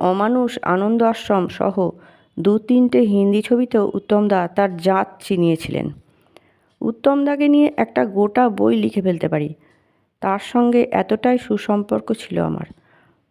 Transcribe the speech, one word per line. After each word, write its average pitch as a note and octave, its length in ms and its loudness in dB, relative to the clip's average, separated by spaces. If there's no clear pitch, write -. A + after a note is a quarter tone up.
অমানুষ, A3 640 0
আনন্দ G#3 400 0
আশ্রম G#3+ 460 0
সহ F#3 420 -2
দু G3+ 200 2
তিনটে B3 420 2
হিন্দি G3+ 420 2
ছবিতেও A#3+ 520 0
উত্তম G#3 340 0
দা F3+ 200 0
তার G3 280 -2
জাত F#3+ 480 -2
চিনিয়েছিলেন। E3+ 640 -2
উত্তম C#4 440 0
দাকে C#4+ 240 0
নিয়ে D4 280 4
একটা A#3 300 -2
গোটা G#3 420 0
বই G#3+ 280 2
লিখে G#3+ 260 -2
ফেলতে F3 260 -2
পারি, D3+ 260 -4
তার G3 180 -2
সঙ্গে A#3+ 520 0
এতটাই G#3+ 480 0
সুসম্পর্ক G#3 720 -4
ছিল F3 260 -6
আমার। D#3+ 280 -4